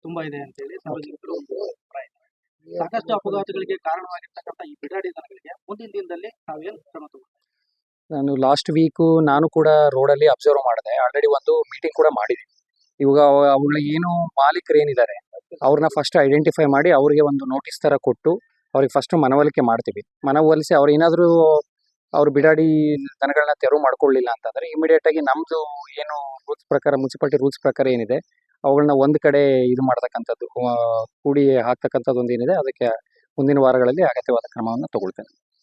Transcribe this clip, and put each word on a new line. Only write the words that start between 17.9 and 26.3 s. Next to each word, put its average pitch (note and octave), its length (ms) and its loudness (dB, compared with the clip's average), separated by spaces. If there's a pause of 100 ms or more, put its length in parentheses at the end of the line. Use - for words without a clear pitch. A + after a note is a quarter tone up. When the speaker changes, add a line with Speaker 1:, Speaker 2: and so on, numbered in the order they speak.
Speaker 2:
ಕೊಟ್ಟು D#3 440 -2 (340)
ಅವ್ರಿಗೆ C3+ 260 0
ಫಸ್ಟ್ - 140 -6
ಮನವೊಲಿಕೆ D3 460 2
ಮಾಡ್ತೀವಿ. A#2 420 -2 (240)
ಮನವೊಲಿಸಿ D#3 480 2
ಅವ್ರು D3 180 4
ಏನಾದ್ರೂ E3 680 4 (540)
ಅವ್ರು D3+ 160 4
ಬಿಡಾಡಿ D3+ 720 2
ದನಗಳನ್ನ C#3+ 560 -2
ತೆರವು C#3+ 220 0
ಮಾಡ್ಕೊಳ್ಳಿಲ್ಲ C3 480 2
ಅಂತಂದ್ರೆ A#2+ 360 -8
ಇಮಿಡಿಯೇಟ್ D#3+ 400 2
ಆಗಿ D#3 140 0
ನಮ್ದು D3 640 -4 (140)
ಏನು D3 380 -12